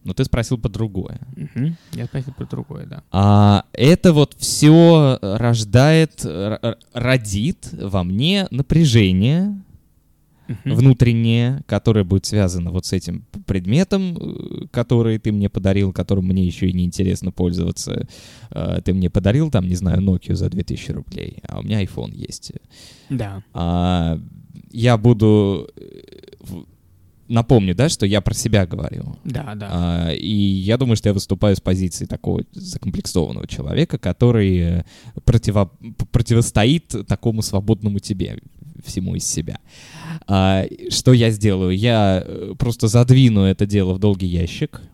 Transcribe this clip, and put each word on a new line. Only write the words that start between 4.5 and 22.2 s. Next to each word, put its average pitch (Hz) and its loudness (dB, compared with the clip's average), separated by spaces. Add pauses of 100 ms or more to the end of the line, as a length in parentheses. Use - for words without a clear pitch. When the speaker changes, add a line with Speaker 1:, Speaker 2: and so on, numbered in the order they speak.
Speaker 1:
рождает, 120 2
р-, 98 -6
р-, 117 -6 (160)
родит 120 -2
во 95 -4
мне 151 0
напряжение 139 2 (880)
Speaker 2:
Мгм. 120 -6
Speaker 1:
внутреннее, 120 4
которое 104 2
будет 95 0
связано 90 -2
вот 87 -4
с - -6
этим 90 -6 (100)
п-, 101 -14
предметом, 165 -2
э, - -10
который 117 0
ты 107 -2
мне 101 0
подарил, 98 0
которым 95 -2
мне 92 2
ещё 87 -2
и 90 0
неинтересно 92 -2
пользоваться. 87 -4 (440)
Э, 87 -6
ты 95 -2
мне 92 0
подарил, 117 2
там, 95 0
не 90 0
знаю, 92 0
Nokia 95 0
за 90 -2
две 90 -6
тысячи - -10
рублей, - -10 (100)
а 50 -10
у - -10
меня 104 -2
iPhone 57 -8
есть. - -14 (560)